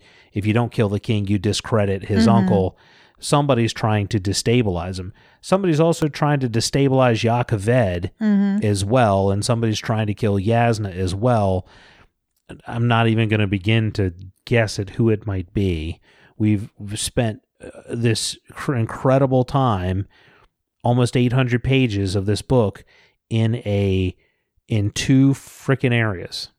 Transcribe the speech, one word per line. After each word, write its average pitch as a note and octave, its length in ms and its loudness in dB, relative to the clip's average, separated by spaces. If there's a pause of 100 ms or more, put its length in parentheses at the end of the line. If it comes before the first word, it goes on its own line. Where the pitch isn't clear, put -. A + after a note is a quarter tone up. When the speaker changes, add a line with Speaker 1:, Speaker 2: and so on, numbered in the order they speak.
(340)
Speaker 1:
if G2+ 120 -4
you G#2+ 80 2
don't A#2+ 200 0
kill A2 160 0
the G2+ 100 -2
king, G#2 280 -2
you G#2 120 0
discredit G2+ 680 -2
his G#2+ 220 2
Speaker 2:
Mm-hmm. A#2 80 6
Speaker 1:
uncle. F#2+ 420 2 (420)
Somebody's C#3 540 0
trying G#2+ 360 -2
to A2 100 0
destabilize F#2+ 800 -2
him. F#2 120 -12 (300)
Somebody's F#3 380 0
also D#3+ 280 2
trying D3 340 0
to B2+ 80 -2
destabilize C3 680 2
Jah A#2 320 0
Keved G2+ 640 0 (100)
Speaker 2:
Mm-hmm. G3+ 420 0
Speaker 1:
as G2+ 220 0
well, G2+ 460 2
and G2+ 120 -2
somebody's A2+ 360 0
trying A2 260 -2
to G#2 80 -2
kill G2+ 240 0
Yasna A2 560 0
as F#2 220 -2
well. G2+ 520 0 (1000)
I'm A#2+ 220 -2
not A#2 200 2
even A2 200 2
gonna G#2+ 200 0
begin G#2 460 0
to F#2 200 -2 (320)
guess A2+ 340 0
at F#2+ 120 -8
who A2+ 180 0
it G#2+ 180 -2
might F#2+ 260 -6
be. E2+ 460 -2 (380)
We've G#2+ 320 0 (260)
spent, - 460 -4 (200)
uh, - 80 -18 (200)
this A#2 480 -2 (140)
cr-, - 240 -6
incredible C3 680 2
time, G2+ 640 0 (760)
almost B2 340 2
eight B2 160 2
hundred B2 300 0
pages G#2+ 520 0
of G2 100 -2
this G#2 160 0
book A#2 440 0 (440)
in A2+ 260 0
a, G2 600 0 (540)
in G2+ 220 0
two C#3 400 4
frickin' - 600 -4
areas A2 680 -4